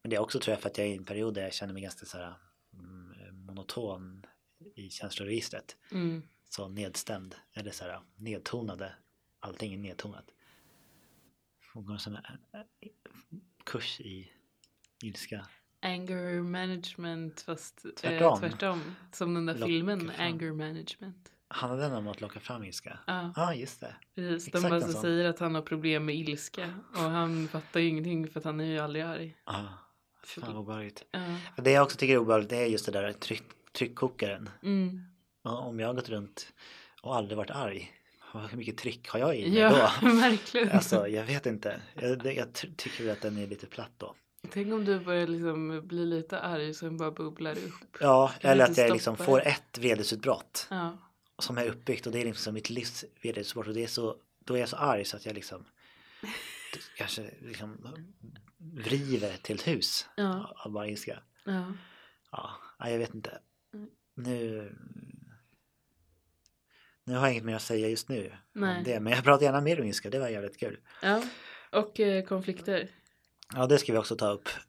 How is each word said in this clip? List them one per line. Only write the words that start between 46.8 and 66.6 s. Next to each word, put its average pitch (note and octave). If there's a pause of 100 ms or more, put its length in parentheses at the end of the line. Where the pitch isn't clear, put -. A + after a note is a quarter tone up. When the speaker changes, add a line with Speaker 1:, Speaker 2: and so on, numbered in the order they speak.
Speaker 2:
den D#3+
bara D#3
bubblar D#3
upp. -
Speaker 1:
Ja, C3+
Speaker 2:
Kan C#3
Speaker 1:
eller C3
Speaker 2:
inte B2
Speaker 1:
att A#2
jag A#2
liksom A2+
Speaker 2:
stoppa C#3
Speaker 1:
får C3
Speaker 2:
det? -
Speaker 1:
ett -
vredesutbrott A2+
Speaker 2:
Ja. F3 (400)
Speaker 1:
som A#2+
är A#2+
uppbyggt, -
och A2+
det A#2+
är A#2+
liksom G#2+
mitt G#2+
livs A#2+ (180)
vredesutbrott, G#2+
och G#2+
det A2+
är A#2
så, A2+ (280)
då B2+
är B2
jag A#2
så -
arg B2
så -
att -
jag G#2+
liksom F#2+ (680)
Speaker 2:
<laughs> -
Speaker 1:
kanske G#2 (100)
liksom A2 (800)
river A2+
till G#2
hus - (100)
Speaker 2:
Ja. G3
Speaker 1:
av G#2+
bara G#2
ilska. A2+ (220)
Speaker 2:
Ja. F#3+ (600)
Speaker 1:
Ja, - (300)
nej, A#2
jag A#2
vet A#2
inte. - (360)
Speaker 2:
Mm. G#3 (260)
Speaker 1:
Nu, A2+ (2250)